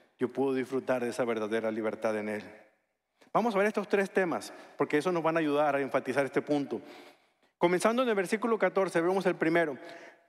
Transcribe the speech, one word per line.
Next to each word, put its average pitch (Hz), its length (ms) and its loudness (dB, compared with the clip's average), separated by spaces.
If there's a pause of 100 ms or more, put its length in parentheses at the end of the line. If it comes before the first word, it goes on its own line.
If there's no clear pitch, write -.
(180)
yo 123 140 -2
puedo 135 220 0
disfrutar 127 500 -2
de 120 80 -2
esa 127 120 -2
verdadera 110 480 -2
libertad 110 460 -2
en 107 100 -4
Él. 104 160 -6 (880)
Vamos 208 240 0
a - 40 0
ver 208 80 4
estos 214 200 -2
tres 196 240 2
temas, 156 420 0 (240)
porque 151 200 2
eso 180 160 2
nos 170 100 0
van 160 140 2
a - 20 2
ayudar 147 360 2
a 139 60 0
enfatizar 135 440 0
este 135 160 -2
punto. 139 400 -2 (760)
Comenzando 196 460 2
en 240 60 2
el 214 60 2
versículo 208 440 0
catorce, 180 420 2
vemos 185 240 2
el 175 100 2
primero, 160 420 2 (520)